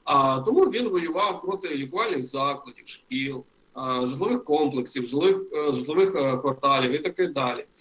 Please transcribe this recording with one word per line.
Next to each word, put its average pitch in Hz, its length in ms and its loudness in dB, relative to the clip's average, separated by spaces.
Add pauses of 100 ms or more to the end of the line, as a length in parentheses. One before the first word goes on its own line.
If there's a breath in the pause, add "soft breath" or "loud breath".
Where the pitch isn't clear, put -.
А, 135 340 4
тому 285 260 4
він 226 240 0
воював 180 540 -2
проти 185 340 -4
лікувальних 143 480 -4
закладів, 135 600 -6
шкіл, 131 580 -6 (300)
а, 127 320 -2
житлових 190 380 -2
комплексів, 135 640 0
жилих, 160 300 2 (160)
е, 151 200 0
житлових, 151 420 2
е, 135 220 2
кварталів 131 560 0
і 147 60 0
таке - 280 -2
далі. 131 380 -4 (160 loud breath)